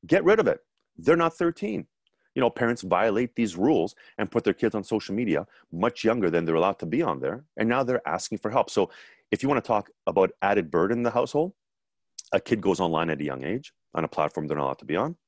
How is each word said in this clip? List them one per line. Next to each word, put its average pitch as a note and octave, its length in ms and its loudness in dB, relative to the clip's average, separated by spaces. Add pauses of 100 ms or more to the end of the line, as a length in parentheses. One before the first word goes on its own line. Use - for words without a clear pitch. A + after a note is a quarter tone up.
Get F3+ 160 4
rid G3 160 6
of G#3 80 4
it. - 180 -2 (320)
They're D3 200 2
not E3 200 0
thirteen. F3+ 500 -4 (480)
You C3 60 -2
know, A#2+ 100 4
parents A#2 320 -2
violate G2+ 520 0
these G#2 220 -2
rules G2 400 2 (220)
and G#2+ 120 -2
put A#2 140 -2
their G2 100 2
kids A2 220 0
on G2+ 80 -4
social G2+ 320 -4
media G2 320 -2 (240)
much G2+ 320 -2
younger A2+ 260 2
than E2 140 0
they're D#2+ 100 0
allowed F2+ 260 2
to - 60 -8
be A#2 160 -2
on F2 160 -2
there. D#2 260 -6 (120)
And A2 120 0
now B2 140 0
they're B2 240 -2
asking F#2 320 -6
for G#2+ 120 -6
help. A2+ 200 0
So G2 200 0 (420)
if G#2+ 100 -4
you C3+ 60 0
wanna C#3 140 2
talk G#2+ 280 -2 (160)
about F#2 240 4 (120)
added G2 280 2
burden F#2+ 280 2
in A#2+ 40 -2
the A#2+ 80 0
household, D3 440 -2 (760)
a F#2+ 60 2
kid A2 220 -2
goes F#2 180 2
online E2 320 0
at D2 100 -4
a D2 40 -4
young C2 180 -6
age G#2 320 -6 (200)
on E2 100 -2
a D2+ 40 -4
platform D2+ 380 -2
they're D2 100 -2
not C#2+ 100 -2
allowed C2+ 120 -4
to - 60 -20
be C#2+ 100 -4
on. C#3 220 -4 (120)